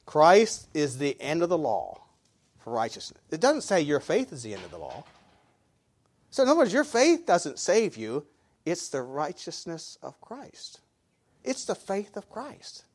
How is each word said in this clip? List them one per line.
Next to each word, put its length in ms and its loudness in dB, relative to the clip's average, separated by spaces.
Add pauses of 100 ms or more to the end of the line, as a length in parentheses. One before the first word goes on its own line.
Christ 680 6
is 240 -2
the 220 -4
end 220 -2
of 60 0
the 100 0
law 440 -4 (560)
for 140 -12
righteousness. 580 -6
It 100 -6
doesn't 220 2
say 180 0
your 200 0
faith 320 -2
is 100 -14
the 120 -10
end 100 -12
of 60 -16
the 80 -16
law. 260 -12 (1300)
So 120 2
in 60 4
other 100 6
words, 140 4
your 120 4
faith 420 4
doesn't 320 2
save 380 2
you. 300 -6 (400)
It's 220 -4
the 140 -6
righteousness 1000 -10
of 180 -14
Christ. 600 -18 (640)
It's 200 -6
the 100 -4
faith 420 -8
of 120 -14
Christ. 560 -16 (100)